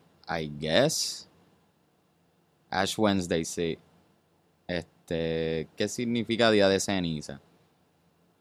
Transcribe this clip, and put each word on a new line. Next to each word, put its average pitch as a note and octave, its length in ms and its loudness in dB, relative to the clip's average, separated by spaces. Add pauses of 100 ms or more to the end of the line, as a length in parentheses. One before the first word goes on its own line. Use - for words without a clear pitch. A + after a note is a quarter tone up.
(280)
I D#2+ 320 -4
guess. F#2 640 0 (1400)
Ash F#2+ 280 0
Wednesday, F#2 460 2
sí. E2 340 -4 (920)
Este, E2 1000 -4 (100)
¿qué G#2+ 120 -2
significa A#2 600 0
día G2+ 180 6
de G2 100 4
ceniza? E2 640 -4 (1000)